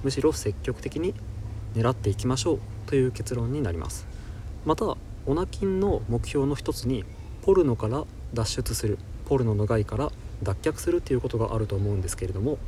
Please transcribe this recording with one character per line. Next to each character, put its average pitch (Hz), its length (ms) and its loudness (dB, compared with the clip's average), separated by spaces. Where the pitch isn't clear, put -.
む 139 60 2
し 135 100 0
ろ 151 140 6
積 - 300 -2
極 - 180 -4
的 139 180 -4
に 185 140 0
狙 117 160 4
っ 127 40 2
て - 140 0
い 98 60 2
き - 100 -4
ま 127 100 4
し 127 120 0
ょ 165 60 4
う - 60 0
と 143 80 0
い 131 100 6
う 127 60 2
結 - 240 -4
論 120 180 0
に 151 80 -2
な 98 100 0
り 82 60 -2
ま 80 100 -6
す。 - 200 -8
ま 156 100 4
た、 202 220 0
オ 143 80 2
ナ 180 100 0
キ - 220 -2
ン 190 120 2
の 190 300 2
目 117 160 0
標 139 220 2
の 143 80 2
一 - 180 -4
つ - 140 -4
に 120 180 0
ポ 196 100 8
ル 180 120 8
ノ 120 100 4
か 107 120 -2
ら 131 160 0
脱 113 120 2
出 - 280 -2
す 113 140 0
る、 104 100 2
ポ 139 120 4
ル 123 80 4
ノ 110 80 4
の 104 140 2
害 110 180 4
か 107 120 -2
ら 147 140 0
脱 98 140 0
却 - 80 -6
す 170 120 2
る 175 60 4
っ 175 40 2
て - 120 0
い 123 40 4
う 117 40 2
こ 127 80 -2
と 120 80 -2
が 110 160 2
あ 110 60 2
る 107 80 0
と 98 80 -2
思 101 160 2
う 104 40 2
ん 92 60 0
で 85 80 -2
す - 80 -4
け - 80 -2
れ 92 80 -2
ど 92 80 -2
も 139 160 2